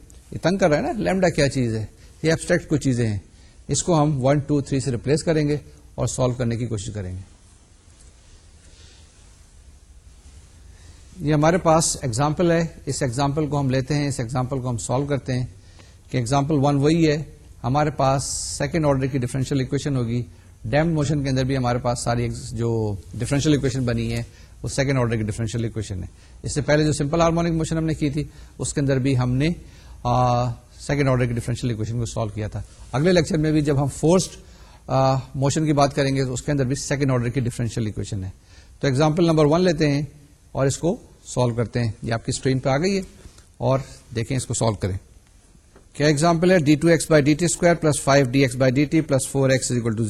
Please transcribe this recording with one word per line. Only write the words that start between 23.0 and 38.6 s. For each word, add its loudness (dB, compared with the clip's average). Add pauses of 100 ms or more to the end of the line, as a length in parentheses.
ڈفرینشیل 0
ایکویشن 0
بنی -2
ہے -4 (400)
وہ -6
سیکنڈ 0
آرڈر 0
کی -2
ڈفرینشیل -4
ایکویشن -6
ہے۔ -10 (340)
اس -6
سے -2
پہلے 2
جو 2
سمپل 0
ہارمونک 2
موشن -2
ہم -2
نے -2
کی -2
تھی، -4 (340)
اس -6
کے -2
اندر 2
بھی 2
ہم 2
نے، 2 (540)
آ، 2 (300)
سیکنڈ 0
آرڈر 2
کی -2
ڈفرینشیل -4
ایکویشن -4
کو -2
سالو -4
کیا -6
تھا۔ -10 (300)
اگلے 2
لیکچر 2
میں 2
بھی 2
جب 2
ہم 0
فورسڈ، 0 (500)
آ، 2 (180)
موشن 0
کی 2
بات 2
کریں 0
گے 0
تو -6
اس -6
کے -2
اندر 0
بھی -2
سیکنڈ -2
آرڈر 0
کی -2
ڈفرینشیل -4
ایکویشن -6
ہے۔ -8 (500)